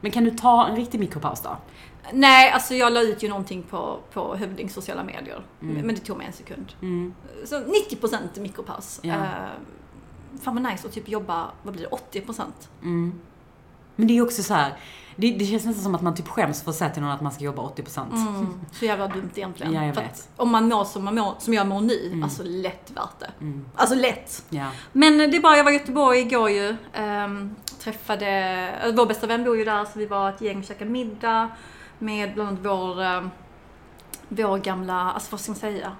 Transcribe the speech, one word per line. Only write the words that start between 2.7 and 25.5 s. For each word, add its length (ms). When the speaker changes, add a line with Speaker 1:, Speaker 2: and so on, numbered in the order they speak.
Speaker 2:
jag 180
la 100
ut 200
ju 60
någonting 340
på, 360
på 240
Hövdings 380
sociala 300
medier. 380
Speaker 1:
Mm. 120
Speaker 2:
Men 80
det 60
tog 180
mig 80
en 60
sekund. 400
Speaker 1:
Mm. 320
Speaker 2:
Så 160
nittio 360
procent 400
mikropaus. 680
Speaker 1:
Ja. 120
Speaker 2:
Eh, 60
fan 120
vad 80
nice 160
att 60
typ 140
jobba, 380
vad 120
blir 80
det, 60
åttio 320
procent? 480
Speaker 1:
Mm. 380
Men 120
det 100
är 40
också 200
så 120
här, 180
det, 140
det 140
känns 200
nästan 200
som 100
att 80
man 120
typ 140
skäms 340
för 80
att 60
säga 140
till 120
någon 80
att 100
man 120
ska 120
jobba 180
åttio 200
procent. 300
Speaker 2:
Mm. 480
Så 120
jävla 240
dumt 260
egentligen. 380
Speaker 1:
Ja, 120
jag 100
Speaker 2:
För 80
Speaker 1:
vet. 100
Speaker 2:
att 240
om 160
man 160
mår 160
som 200
man 100
mår, 240
som 160
jag 120
mår 140
nu, 260
Speaker 1:
Mm. 160
Speaker 2:
alltså, 220
lätt 460
värt 280
det. 120
Speaker 1:
Mm. 240
Speaker 2:
Alltså, 200
lätt. 560
Speaker 1:
Ja. 160
Speaker 2:
Men 260
det 180
är 40
bra, 160